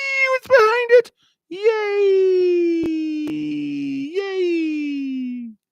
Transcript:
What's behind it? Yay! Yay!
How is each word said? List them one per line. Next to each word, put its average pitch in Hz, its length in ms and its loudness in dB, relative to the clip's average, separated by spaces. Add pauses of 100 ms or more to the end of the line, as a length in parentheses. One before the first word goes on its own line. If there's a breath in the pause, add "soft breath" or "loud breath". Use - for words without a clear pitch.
(300)
What's 523 180 -2
behind 480 420 4
it? 480 220 6 (360)
Yay! 339 120 -12 (2500)
Yay! 294 1400 -4 (200)